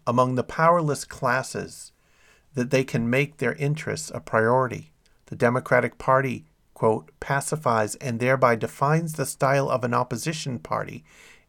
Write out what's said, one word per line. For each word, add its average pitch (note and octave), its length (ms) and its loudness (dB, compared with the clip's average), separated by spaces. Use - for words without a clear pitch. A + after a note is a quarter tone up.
among B2+ 280 4
the B2 80 0
powerless D#3+ 600 2
classes - 880 -4
that B2 160 -2
they C3 140 4
can A#2 260 -2
make C#3+ 280 0
their - 160 -2
interests C#3+ 600 -4
a A#2+ 80 -8
priority, A#2 720 0
the - 100 -12
Democratic B2 640 2
Party," C3 480 0
quote, A2 460 0
"pacifies C3+ 760 0
and A#2 240 -6
thereby B2+ 360 4
defines D3+ 580 0
the C3+ 120 -4
style C#3 440 0
of B2 140 0
an A#2+ 100 -2
opposition B2 640 -4
party - 460 -8